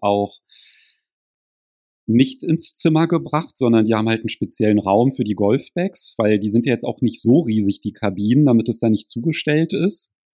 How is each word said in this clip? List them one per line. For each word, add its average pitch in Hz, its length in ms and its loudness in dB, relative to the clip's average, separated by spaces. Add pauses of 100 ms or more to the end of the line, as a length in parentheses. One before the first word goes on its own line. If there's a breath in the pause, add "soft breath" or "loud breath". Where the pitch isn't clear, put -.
auch 101 340 -2 (1700 loud breath)
nicht 127 380 0
ins - 320 -4
Zimmer 160 320 2
gebracht, 160 500 -4
sondern 117 280 2
die 113 100 0
haben 110 120 0
halt 113 120 0
einen 110 100 -6
speziellen 104 500 0
Raum 104 340 2
für 123 100 -4
die 104 120 -4
Golfbags, 113 840 -2
weil 107 220 2
die 107 100 -4
sind 117 160 0
ja 131 80 0
jetzt 117 120 -6
auch 120 160 -6
nicht 117 200 -2
so 127 200 4
riesig, 107 400 -2
die - 120 -6
Kabinen, 107 520 0
damit 117 240 2
es 113 100 -4
da 117 100 0
nicht 107 200 -2
zugestellt 151 640 -2
ist, - 400 -4 (220)